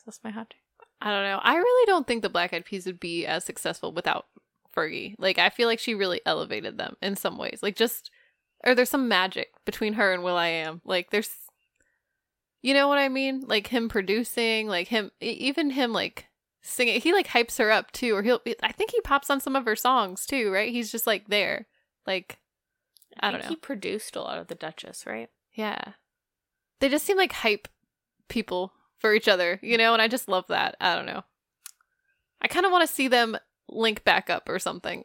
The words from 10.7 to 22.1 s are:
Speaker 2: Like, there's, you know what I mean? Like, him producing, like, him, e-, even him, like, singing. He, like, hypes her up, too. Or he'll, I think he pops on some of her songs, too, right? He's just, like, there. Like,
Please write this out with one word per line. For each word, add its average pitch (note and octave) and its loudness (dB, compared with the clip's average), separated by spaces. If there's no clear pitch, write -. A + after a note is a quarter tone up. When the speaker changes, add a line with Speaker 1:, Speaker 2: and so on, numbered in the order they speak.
Speaker 2:
Like, F3+ -2
there's, G#3 -2
you B3+ 2
know C#4 6
what C#4+ 4
I C#4 4
mean? C4+ -2
Like, G#3 0
him A#3 0
producing, A3 0
like, F3+ -2
him, A3 -2
e-, A3+ -4
even C#4 0
him, B3+ 0
like, - -4
singing. A#3+ 0
He, E4 4
like, G4 4
hypes A#3 0
her G#3+ 4
up, G#3 2
too. A#3 0
Or F#3+ 0
he'll, A#3 2
I A3+ 0
think G#4+ -4
he A#4+ 2
pops C#4+ 0
on C#4 2
some C4+ -4
of C4 0
her G#3+ 0
songs, A3 0
too, A#3+ 0
right? G#3+ 0
He's A#3 -4
just, A3+ -4
like, G3+ 0
there. G3+ 0
Like, F#3+ -4